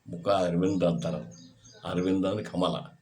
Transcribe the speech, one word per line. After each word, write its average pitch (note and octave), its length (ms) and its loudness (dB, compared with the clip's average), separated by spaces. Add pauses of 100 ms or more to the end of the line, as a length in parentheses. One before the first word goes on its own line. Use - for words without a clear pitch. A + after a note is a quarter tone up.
ಮುಖ E2+ 220 -6
ಅರವಿಂದ F#2 540 2
ಅಂತಾರ. E2 320 2 (720)
ಅರವಿಂದ F#2 420 0
ಅಂದ್ರೆ G#2 180 -2
ಕಮಲ E2+ 320 0 (260)